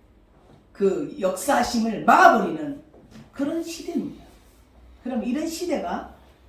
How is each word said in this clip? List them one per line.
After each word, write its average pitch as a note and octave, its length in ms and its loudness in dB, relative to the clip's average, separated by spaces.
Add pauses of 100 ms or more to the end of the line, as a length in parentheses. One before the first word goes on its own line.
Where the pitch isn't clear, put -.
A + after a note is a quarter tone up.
(720)
그 F#3+ 480 -2
역사하심을 A3+ 840 0
막아버리는 D4 800 4 (500)
그런 D#4+ 300 -4
시대입니다. - 640 -8 (760)
그럼 B3 220 -6
이런 D4+ 220 -4
시대가 - 680 -6 (340)